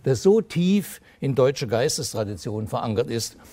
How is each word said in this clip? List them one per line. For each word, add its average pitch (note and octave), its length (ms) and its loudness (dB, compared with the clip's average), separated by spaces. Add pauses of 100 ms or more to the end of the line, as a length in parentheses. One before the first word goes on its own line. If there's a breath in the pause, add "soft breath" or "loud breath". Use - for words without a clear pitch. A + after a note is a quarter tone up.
das C3 200 0
so G#3 160 6
tief F#3 600 0 (180 soft breath)
in C3+ 160 -2
deutscher C3 320 2
Geistestradition A2 1000 -2
verankert A#2 440 -2
ist, A2+ 240 -4 (180 loud breath)